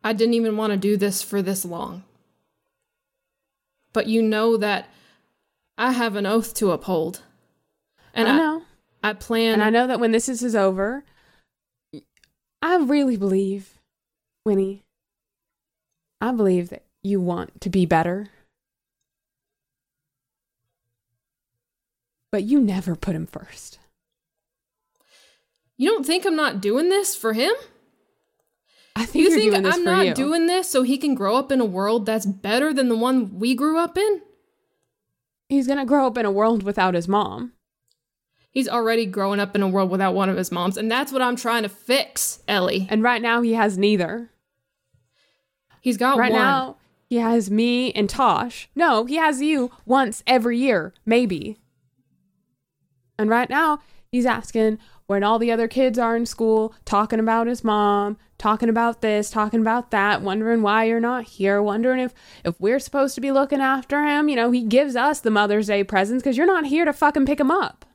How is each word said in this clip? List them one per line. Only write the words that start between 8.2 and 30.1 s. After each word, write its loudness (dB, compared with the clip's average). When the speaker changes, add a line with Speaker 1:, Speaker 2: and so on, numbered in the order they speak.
Speaker 2:
I 4
Speaker 1:
I 4
Speaker 2:
know. 0
Speaker 1:
I -2
plan -2
Speaker 2:
And 2
I 2
know 4
that -2
when 2
this 0
is, -6
is -2
over, 0
I 0
really 2
believe, -2
Winnie, -2
I -4
believe 0
that -18
you -2
want -6
to -6
be 2
better. 0
But -2
you 2
never 0
put -4
him -6
first. -20
Speaker 1:
You 2
don't 0
think -2
I'm 0
not -2
doing 0
this 0
for -4
him? 0
Speaker 2:
I -4
think 0
Speaker 1:
You 6
Speaker 2:
you're 4
Speaker 1:
think 4
Speaker 2:
doing 2
this 2
Speaker 1:
I'm -2
Speaker 2:
for 0
Speaker 1:
not 4
Speaker 2:
you. 0